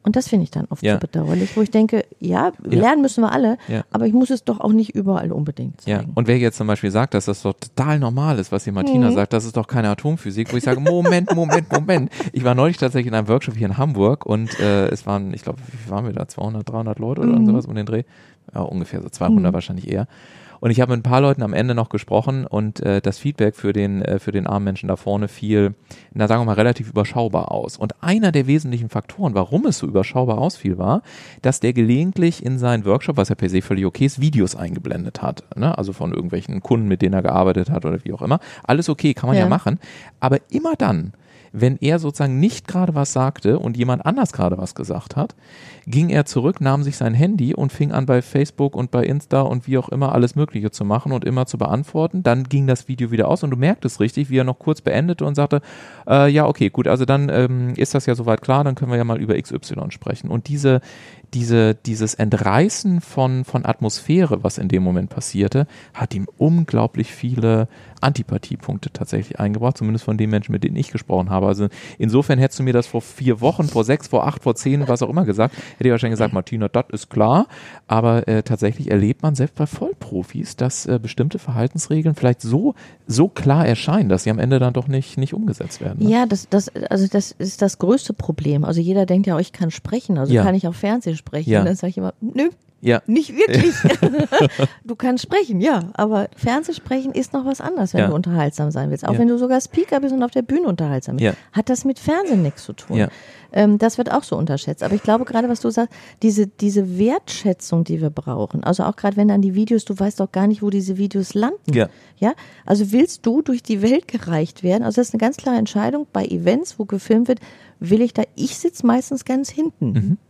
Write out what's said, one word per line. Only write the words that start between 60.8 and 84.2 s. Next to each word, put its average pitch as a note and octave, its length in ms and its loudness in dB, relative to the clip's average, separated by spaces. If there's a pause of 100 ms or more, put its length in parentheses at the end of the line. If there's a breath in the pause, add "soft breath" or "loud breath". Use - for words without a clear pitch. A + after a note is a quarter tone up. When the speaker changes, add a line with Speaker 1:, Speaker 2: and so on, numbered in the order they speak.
Speaker 2:
diese, A#2 420 4
dieses A2 400 -4
Entreißen C3 840 2
von, B2+ 440 -2
von A#2+ 200 -4
Atmosphäre, A#2 800 0
was - 140 -2
in F#2+ 100 -4
dem F#2 160 2
Moment F2+ 260 0
passierte, G2+ 580 0 (260 loud breath)
hat - 200 -6
ihm G2 140 -4 (100)
unglaublich C#3+ 760 2
viele A2+ 540 0 (340 loud breath)
Antipathiepunkte - 920 -4
tatsächlich - 460 -6
eingebracht, A2 380 0
zumindest A2 280 -2
von G#2+ 120 0
den G#2+ 120 2
Menschen, G#2+ 220 0
mit - 120 -2
denen - 120 -2
ich - 160 -4
gesprochen F#2 380 -2
habe. F#2+ 180 2
Also G2+ 200 0 (300 loud breath)
insofern B2+ 420 2
hättest C3+ 200 2
du C3 40 -2
mir B2+ 100 0
das A#2+ 140 2
vor A#2 140 -4
vier A#2+ 400 -2
Wochen, D#3+ 260 2
vor A#2 160 0
sechs, C3 240 0
vor - 200 2
acht, - 160 -6
vor A#2+ 120 2
zehn, C#3 320 0
was B2 140 0
auch A#2+ 80 -2
immer D#3 160 0
gesagt, A2 300 0 (220 loud breath)
hätte A#2+ 100 0
ich B2 40 6
wahrscheinlich A2+ 260 0
gesagt, G#2+ 160 0
„Martina, A2 360 -2
das B2 220 0
ist - 180 -10
klar.“ B2+ 380 4 (400 loud breath)
Aber, A2+ 400 2
äh, A2 160 2
tatsächlich G#2+ 480 -2
erlebt G#2 320 2
man D#3 120 2
selbst C3 200 -2
bei D3+ 100 0
Vollprofis, - 920 -8
dass, - 300 -4
äh, B2 160 0
bestimmte B2+ 380 -2
Verhaltensregeln D3+ 760 -2
vielleicht B2 260 2
so, D3+ 340 0 (320 loud breath)
so C3+ 200 4
klar C#3 400 2
erscheinen, D3 420 2
dass F#2 140 2